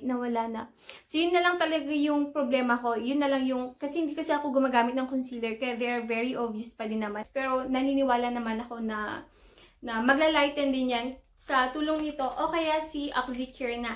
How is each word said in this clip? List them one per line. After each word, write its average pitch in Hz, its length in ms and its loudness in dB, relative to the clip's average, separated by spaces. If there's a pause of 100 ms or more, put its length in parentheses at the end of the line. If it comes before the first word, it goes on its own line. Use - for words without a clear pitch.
nawala 240 480 -2
na. 220 100 -6 (460)
So, 311 160 2
yun 349 80 2
na 349 80 6
lang 349 160 4
talaga 320 400 0
yung 294 400 2
problema 247 480 2
ko. 233 160 0
Yun 269 240 2
na 277 80 4
lang 262 160 2
yung... 254 320 -2
Kasi 294 240 -2
hindi 294 80 0
kasi 311 240 -2
ako 294 160 -2
gumagamit 254 480 4
ng 262 80 0
concealer, 247 480 -4
kaya 240 240 -4
they 240 80 -2
are 240 160 -2
very 233 320 -2
obvious 226 400 -4
pa - 80 -8
din 220 160 -2
naman. 208 320 -4
Pero, 262 320 0
naniniwala 262 640 2
naman 226 320 -2
ako 233 240 -8
na, 214 400 -4 (560)
na 233 240 -2
magla-lighten 285 720 4
din 254 160 0
yan 240 160 0 (320)
sa 254 320 0
tulong 302 320 -2
nito, 285 240 -2
o 311 240 -2
kaya 311 320 0
si 285 320 -4
Oxycure 254 640 -4
na 233 160 -4